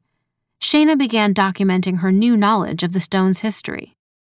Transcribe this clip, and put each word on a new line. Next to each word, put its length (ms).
Shayna 360
began 380
documenting 640
her 140
new 240
knowledge 460
of 100
the 80
stone's 400
history. 560